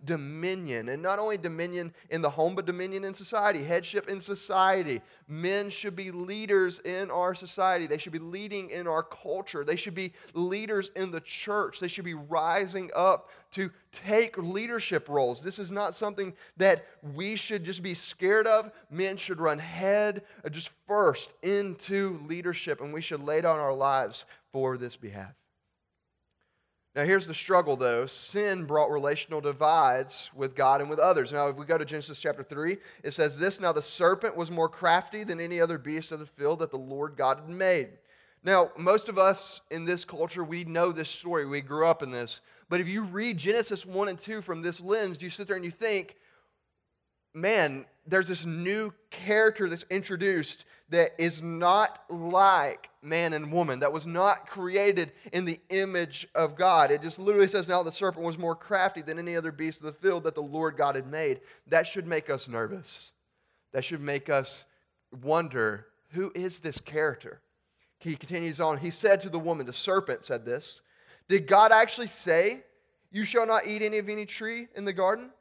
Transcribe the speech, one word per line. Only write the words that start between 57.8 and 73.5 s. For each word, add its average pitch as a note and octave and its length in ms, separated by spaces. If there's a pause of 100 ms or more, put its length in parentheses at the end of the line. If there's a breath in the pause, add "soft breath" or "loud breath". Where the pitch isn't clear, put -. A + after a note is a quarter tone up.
the E3 80
serpent E3+ 340
was E3 120
more E3+ 180
crafty F#3+ 460
than D#3 160
any E3+ 180
other E3 160
beast D#3 280
of D3+ 60
the D3+ 80
field F3 300
that D#3 120
the D3+ 60
Lord D3+ 360
God C#3+ 180
had C3 120
made." D3 340 (260 loud breath)
That E3 200
should F#3 180
make D#3+ 240
us C3+ 180
nervous. A2+ 640 (600)
That - 140
should D#3+ 160
make C#3+ 280
us C3+ 360 (460)
wonder, B2+ 760 (240)
"Who F3+ 240
is F3+ 240
this D#3 200
character?" D3+ 600 (560)
He D#3+ 180
continues E3 440
on. D#3 180
He E3 140
said G3 300
to F#3+ 80
the E3 100
woman, D#3+ 260
the B2 80
serpent F#3 520
said A2+ 200
this, B2 360 (460 soft breath)
"Did F3+ 200
God G#3 240
actually A3+ 360
say, F#3 580 (440)
'You G#3+ 140
shall A#3 220
not A3+ 200